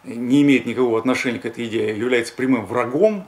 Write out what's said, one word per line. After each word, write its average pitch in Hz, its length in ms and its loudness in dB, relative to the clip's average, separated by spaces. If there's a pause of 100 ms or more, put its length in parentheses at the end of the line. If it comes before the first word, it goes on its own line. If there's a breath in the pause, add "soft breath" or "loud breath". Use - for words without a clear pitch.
не 123 400 2
имеет 127 240 4
никакого 117 320 0
отношения 123 400 -2
к - 80 -10
этой 117 180 -8
идее, 107 260 -2
а 107 40 -4
является 120 400 -2
прямым 127 320 0
врагом 151 600 0